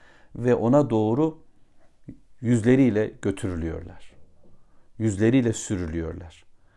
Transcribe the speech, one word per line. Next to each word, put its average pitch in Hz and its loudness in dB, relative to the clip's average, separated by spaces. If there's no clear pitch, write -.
ve 120 2
ona 123 4
doğru 113 0
yüzleriyle 117 2
götürülüyorlar. 87 -6
Yüzleriyle 110 2
sürülüyorlar. 85 -8